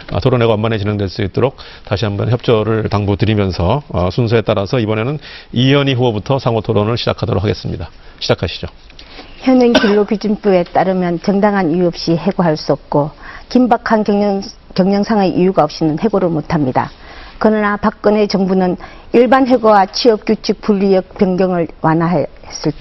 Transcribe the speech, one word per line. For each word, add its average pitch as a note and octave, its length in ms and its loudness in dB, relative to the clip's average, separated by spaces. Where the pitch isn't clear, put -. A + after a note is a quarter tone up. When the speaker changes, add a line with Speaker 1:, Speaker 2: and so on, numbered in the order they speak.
Speaker 1:
아, G2+ 80 -4
토론회가 A#2+ 320 2
원만히 A2 260 0
진행될 G2+ 300 -2
수 - 140 -6
있도록 G#2+ 340 -2
다시 G2+ 200 -4
한번 G#2 260 -2
협조를 A2 580 0
당부드리면서, G2+ 1000 0
어, F2+ 240 -2
순서에 A#2 300 0
따라서 G#2 360 -2
이번에는 A2 400 -2
이현희 C3+ 420 2
후보부터 A#2+ 440 -2
상호 A#2 220 -2
토론을 A2 360 0
시작하도록 G#2+ 460 -2
하겠습니다. - 480 -4
시작하시죠. - 480 -4
Speaker 2:
현행 B3+ 340 4
근로기준법에 G3+ 920 2
따르면 F3 580 0
정당한 G3 500 2
이유 F3+ 140 2
없이 E3+ 280 -2
해고할 E3 420 0
수 - 160 -2
없고 D3 380 -2
긴박한 A#3 560 2
경영, G3+ 380 0
경영상의 G3+ 560 2
이유가 F3+ 320 2
없이는 D#3 380 -2
해고를 G3 280 0
못합니다. D3 640 -2
그러나 G#3 380 0
박근혜 G#3 500 0
정부는 F#3 500 0
일반 C4 340 4
해고와 A3 400 4
취업규칙 G#3+ 760 0
분리역 G3 560 0
변경을 F#3 520 0
완화했을 D#3+ 1000 -2